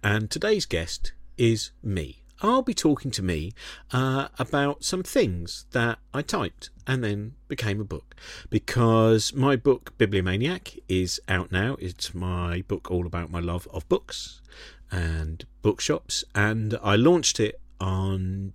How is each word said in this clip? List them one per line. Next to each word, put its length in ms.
and 260
today's 360
guest 480
is 340
me. 400
I'll 220
be 100
talking 380
to 120
me, 300
uh, 340
about 460
some 200
things 680
that 280
I 80
typed 480
and 160
then 340
became 320
a 60
book, 280
because 840
my 220
book, 420
Bibliomaniac, 840
is 400
out 200
now. 300
It's 340
my 540
book 240
all 160
about 240
my 80
love 320
of 160
books 540
and 540
bookshops, 640
and 480
I 140
launched 420
it 220
on 760